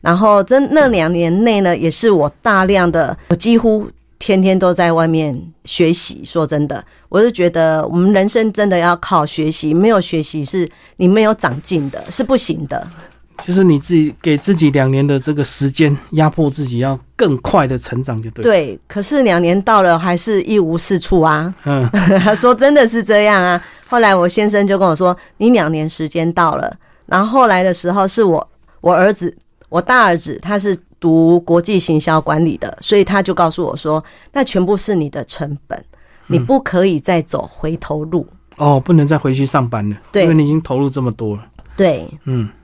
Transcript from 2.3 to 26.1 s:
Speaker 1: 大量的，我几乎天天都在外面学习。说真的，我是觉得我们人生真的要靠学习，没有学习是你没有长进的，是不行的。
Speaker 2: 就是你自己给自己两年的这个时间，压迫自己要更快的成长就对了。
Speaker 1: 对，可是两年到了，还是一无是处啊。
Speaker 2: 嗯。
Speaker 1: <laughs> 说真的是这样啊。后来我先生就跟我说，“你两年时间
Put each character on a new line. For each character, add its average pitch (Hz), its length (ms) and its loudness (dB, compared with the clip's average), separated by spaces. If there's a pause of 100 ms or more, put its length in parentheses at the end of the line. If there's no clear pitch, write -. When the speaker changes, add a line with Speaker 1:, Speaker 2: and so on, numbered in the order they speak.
Speaker 1:
大 196 240 2
量 185 260 2
的， 165 260 -2 (120)
我 175 60 2
几 233 220 2
乎 220 320 0 (300)
天 190 220 0
天 190 180 2
都 180 140 2
在 175 180 0
外 165 160 2
面 160 460 -4 (100)
学 165 300 0
习。 - 320 -2
说 160 200 -2
真 147 220 -2
的， 139 160 -10 (240)
我 190 140 0
是 240 100 4
觉 180 180 0
得 160 380 0
我 165 80 -8
们 180 160 2
人 196 160 2
生 220 240 0
真 208 160 -2
的 185 100 0
要 175 200 2
靠 170 280 -2
学 151 240 -4
习， 156 240 -4
没 180 140 2
有 214 140 2
学 165 200 -4
习 151 220 -8
是 175 260 -4 (280)
你 180 100 2
没 202 140 4
有 220 120 2
长 135 280 -4
进 147 280 -4
的， - 220 -14
是 - 100 -6
不 262 140 0
行 165 320 -2
的。 - 180 -8 (600)
Speaker 2:
就 180 80 -4
是 190 100 4
你 160 160 4
自 170 160 -4
己 156 260 2
给 151 160 0
自 196 180 0
己 156 160 2
两 135 200 0
年 135 140 0
的 143 120 0
这 143 160 -4
个 147 100 -2
时 139 280 -2
间， 147 260 0 (140)
压 156 180 2
迫 151 200 0
自 143 160 -6
己 120 140 -6
要 131 200 -2 (160)
更 135 220 0
快 165 280 0
的 127 140 -4
成 127 240 -8
长 117 180 -6
就 113 100 -12
对 - 120 -12
了。 233 60 2
Speaker 1:
对， 151 380 0
可 - 140 -8
是 277 220 -2
两 180 180 2
年 175 200 0
到 208 200 2
了， 175 160 4
还 175 180 -2
是 196 280 -2
一 208 160 0
无 165 180 -2
是 180 220 0
处 180 220 0
啊。 156 320 0 (100)
Speaker 2:
嗯。 135 260 -2 (220)
Speaker 1:
<laughs> 196 240 2
说 247 180 2
真 269 200 2
的 285 120 6
是 226 160 -2
这 208 220 2
样 208 180 4
啊。 180 200 0 (260)
后 240 120 0
来 208 140 4
我 175 140 2
先 208 220 0
生 202 180 2
就 196 100 0
跟 185 100 2
我 170 60 2
说 180 220 0 (220)
，“你 214 140 2
两 175 200 2
年 156 180 -4
时 160 200 -6
间 165 240 -2